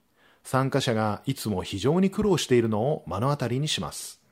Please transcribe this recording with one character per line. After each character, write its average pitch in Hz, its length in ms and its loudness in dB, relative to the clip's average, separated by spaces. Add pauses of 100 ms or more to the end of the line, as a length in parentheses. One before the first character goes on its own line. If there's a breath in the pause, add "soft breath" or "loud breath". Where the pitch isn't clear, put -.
(440 soft breath)
参 135 260 0
加 139 100 0
者 127 140 0
が 107 320 0
い 135 80 -2
つ - 160 -6
も 92 140 -2
非 98 160 -8
常 143 200 2
に 190 120 4
苦 214 100 -4
労 202 160 2
し - 80 -4
て 127 100 4
い 120 60 6
る 113 80 2
の 107 140 0
を 147 240 -2
目 90 120 -4
の 131 120 2
当 147 60 0
た 127 100 -2
り 120 120 -2
に 151 80 -2
し - 140 -2
ま 71 100 -6
す。 - 300 -14 (100)